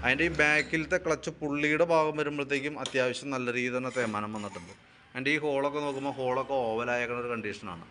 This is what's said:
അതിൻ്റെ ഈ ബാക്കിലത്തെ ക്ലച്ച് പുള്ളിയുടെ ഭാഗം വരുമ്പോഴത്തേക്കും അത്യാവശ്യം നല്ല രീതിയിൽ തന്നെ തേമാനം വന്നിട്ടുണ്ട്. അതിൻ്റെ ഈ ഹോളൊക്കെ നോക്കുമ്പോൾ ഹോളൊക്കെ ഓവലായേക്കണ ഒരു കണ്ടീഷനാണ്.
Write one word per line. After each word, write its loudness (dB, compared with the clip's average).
അതിൻ്റെ 4
ഈ -6
ബാക്കിലത്തെ 2
ക്ലച്ച് 0
പുള്ളിയുടെ 2
ഭാഗം 4
വരുമ്പോഴത്തേക്കും -2
അത്യാവശ്യം 0
നല്ല -2
രീതിയിൽ 0
തന്നെ -4
തേമാനം 0
വന്നിട്ടുണ്ട്. -10
അതിൻ്റെ -2
ഈ 2
ഹോളൊക്കെ 0
നോക്കുമ്പോൾ -2
ഹോളൊക്കെ 0
ഓവലായേക്കണ 0
ഒരു -4
കണ്ടീഷനാണ്. -6